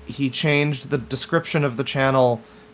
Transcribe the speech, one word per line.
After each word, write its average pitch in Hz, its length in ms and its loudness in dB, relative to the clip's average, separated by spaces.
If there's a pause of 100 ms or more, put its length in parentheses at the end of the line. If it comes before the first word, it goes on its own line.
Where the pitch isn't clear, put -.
he 135 240 -4
changed 147 600 0
the 147 80 0
description 147 680 -2
of 123 120 -2
the 131 80 -2
channel 131 560 2 (340)